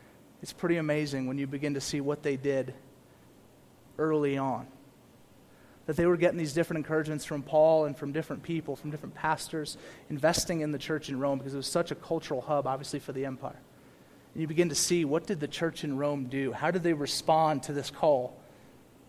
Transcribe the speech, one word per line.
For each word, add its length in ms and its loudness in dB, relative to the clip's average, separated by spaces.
it's 120 -12
pretty 240 2
amazing 500 0
when 100 -4
you 80 -2
begin 300 -2
to 60 -4
see 200 -4
what 220 -2
they 120 0
did 380 0
early 380 2
on. 300 -2
That 80 -2
they 100 4
were 120 6
getting 200 4
these 160 -2
different 320 0
encouragements 400 -2
from 160 -4
Paul 440 6
and 120 -4
from 140 -6
different 320 -6
people, 320 -4
from 160 -8
different 240 -10
pastors, 600 -2
investing 500 2
in 100 0
the 60 -2
church 320 -4
in 100 -4
Rome 200 0
because 160 -8
it 20 -4
was 80 -6
such 240 0
a 60 -4
cultural 460 -4
hub, 260 0
obviously, 320 -4
for 140 -10
the 120 -2
empire. 300 -8
And 60 -4
you 60 -2
begin 220 4
to 60 -2
see, 300 2
what 200 0
did 140 -2
the 80 -2
church 360 -4
in 140 -2
Rome 280 -2
do? 260 -2
How 180 0
did 140 0
they 100 4
respond 680 2
to 100 -6
this 160 -4
call? 480 2